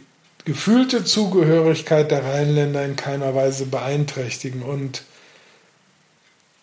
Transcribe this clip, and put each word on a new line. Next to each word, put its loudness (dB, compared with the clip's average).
gefühlte 2
Zugehörigkeit 2
der 0
Rheinländer 0
in -4
keiner -4
Weise 0
beeinträchtigen. -4
Und -8